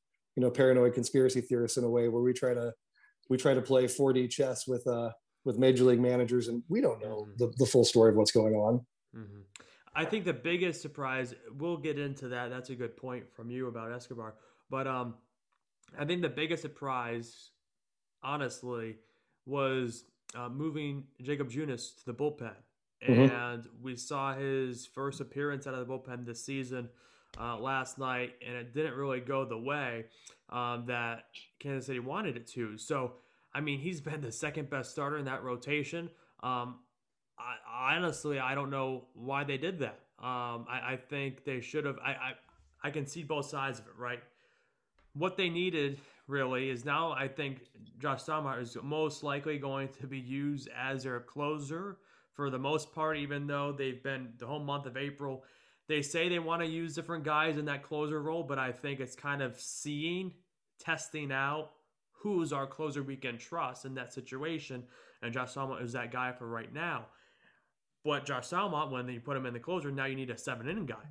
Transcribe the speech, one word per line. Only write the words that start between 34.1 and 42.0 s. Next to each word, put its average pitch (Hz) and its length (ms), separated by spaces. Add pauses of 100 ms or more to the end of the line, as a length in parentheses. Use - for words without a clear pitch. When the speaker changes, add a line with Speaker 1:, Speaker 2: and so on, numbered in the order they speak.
Speaker 2:
the 117 120
second 147 380
best 135 200
starter 147 280
in 143 60
that 131 180
rotation. 143 680 (320)
Um, 123 380 (580)
I, 120 580
honestly, 151 420
I 131 160
don't 139 160
know 131 440
why 139 300
they 139 120
did 170 220
that. 120 200 (240)
Um, 120 460
I, 127 240
I 127 60 (100)
think 139 360
they 131 160
should 147 260
have. 135 180